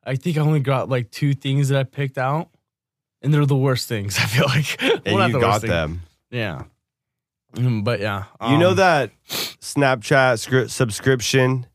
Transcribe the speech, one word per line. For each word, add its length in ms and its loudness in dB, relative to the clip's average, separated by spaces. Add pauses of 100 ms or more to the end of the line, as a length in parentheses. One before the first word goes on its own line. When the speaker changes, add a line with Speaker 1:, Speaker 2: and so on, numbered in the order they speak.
Speaker 1:
I 100 -4
think 220 -2
I 40 0
only 200 2
got, 280 -2
like, 220 -2
two 220 0
things 360 0
that 100 2
I 40 0
picked 340 -8
out, 320 -4 (720)
and 120 0
they're 120 4
the 120 2
worst 320 0
things, 280 -4
<laughs> 20 -2
I 60 0
feel 220 0
like. 340 -2
Speaker 2:
And 240 0
Speaker 1:
Well, 120 0
not 100 2
Speaker 2:
you 60 0
Speaker 1:
the 60 0
worst 100 2
Speaker 2:
got 120 0
Speaker 1:
thing. 80 -4
Speaker 2:
them. 320 -2 (280)
Speaker 1:
Yeah. 340 -8 (920)
Mm, 280 0
but 160 -2
yeah. 260 -6 (240)
Speaker 2:
You 80 4
know 140 6
Speaker 1:
Um, 60 2
Speaker 2:
that 340 2 (160)
Snapchat 1080 0 (120)
scri-, 220 0
subscription? 1040 0